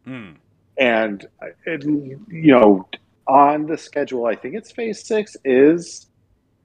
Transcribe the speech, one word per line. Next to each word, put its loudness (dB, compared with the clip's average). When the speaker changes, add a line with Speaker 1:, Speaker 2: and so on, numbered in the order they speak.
Speaker 1:
Hmm. -18
Speaker 2:
And, -2
it, -8
you -6
know, 4
on 2
the -6
schedule, -8
I -2
think -12
it's -16
Phase -10
Six -6
is 2